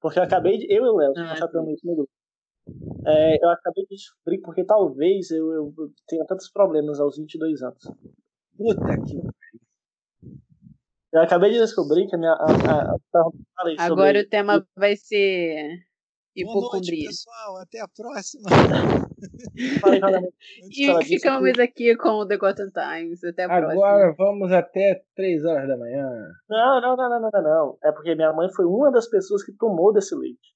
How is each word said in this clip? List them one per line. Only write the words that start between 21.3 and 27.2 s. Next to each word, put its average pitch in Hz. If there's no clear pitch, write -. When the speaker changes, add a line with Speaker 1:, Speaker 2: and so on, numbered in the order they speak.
Speaker 1:
que 240
Speaker 2:
aqui 233
com 233
o 214
The 202
Gotham 196
Times. 165
Até 175
a 180
Speaker 3:
Agora 156
Speaker 2:
próxima. 196
Speaker 3:
vamos 196
até 185
três 175
horas 147
da 131
manhã. 120
Speaker 1:
Não, 240
não, 247
não, 247
não, 240